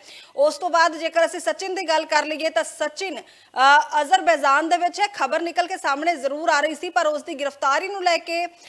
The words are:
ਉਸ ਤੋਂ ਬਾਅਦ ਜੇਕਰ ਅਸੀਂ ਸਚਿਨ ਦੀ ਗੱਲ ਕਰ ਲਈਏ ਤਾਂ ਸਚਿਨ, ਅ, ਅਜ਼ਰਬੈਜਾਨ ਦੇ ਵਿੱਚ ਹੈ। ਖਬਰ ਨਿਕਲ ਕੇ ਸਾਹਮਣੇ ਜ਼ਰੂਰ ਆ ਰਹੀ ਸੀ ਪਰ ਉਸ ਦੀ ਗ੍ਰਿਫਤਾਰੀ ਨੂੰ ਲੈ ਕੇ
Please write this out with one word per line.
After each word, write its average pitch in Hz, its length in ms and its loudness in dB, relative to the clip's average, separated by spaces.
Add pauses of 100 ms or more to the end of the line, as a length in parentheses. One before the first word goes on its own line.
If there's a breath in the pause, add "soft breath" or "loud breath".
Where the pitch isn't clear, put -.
(360 loud breath)
ਉਸ 294 220 2
ਤੋਂ 359 120 -4
ਬਾਅਦ 330 260 4
ਜੇਕਰ 320 300 0
ਅਸੀਂ 320 140 -4
ਸਚਿਨ 370 340 -4
ਦੀ 359 140 -6
ਗੱਲ 320 160 2
ਕਰ 302 200 2
ਲਈਏ 311 260 -4
ਤਾਂ 214 140 -2
ਸਚਿਨ, 302 560 -8
ਅ, 294 800 2
ਅਜ਼ਰਬੈਜਾਨ 311 680 2
ਦੇ 349 80 2
ਵਿੱਚ 349 240 -2
ਹੈ। 403 60 2
ਖਬਰ 302 340 -2
ਨਿਕਲ 339 260 -2
ਕੇ 370 100 -8
ਸਾਹਮਣੇ 311 400 -2
ਜ਼ਰੂਰ 285 320 -4
ਆ 294 120 4
ਰਹੀ 302 140 -2
ਸੀ 349 160 -10
ਪਰ 339 160 0
ਉਸ 302 160 -2
ਦੀ 339 120 -10
ਗ੍ਰਿਫਤਾਰੀ 277 540 -2
ਨੂੰ 392 160 -6
ਲੈ 339 140 2
ਕੇ 339 280 -6 (220 loud breath)